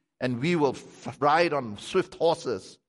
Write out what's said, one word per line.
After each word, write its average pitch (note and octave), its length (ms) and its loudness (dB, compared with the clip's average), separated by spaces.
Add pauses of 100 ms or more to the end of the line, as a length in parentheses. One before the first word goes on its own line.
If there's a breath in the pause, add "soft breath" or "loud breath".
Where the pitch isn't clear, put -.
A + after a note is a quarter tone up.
(180)
and B2+ 220 -4
we E3+ 160 2
will C#3+ 180 2
f-, - 460 -14
ride D#3 320 4
on A#2+ 260 -4
swift - 360 -2
horses. C#3+ 640 -2 (100)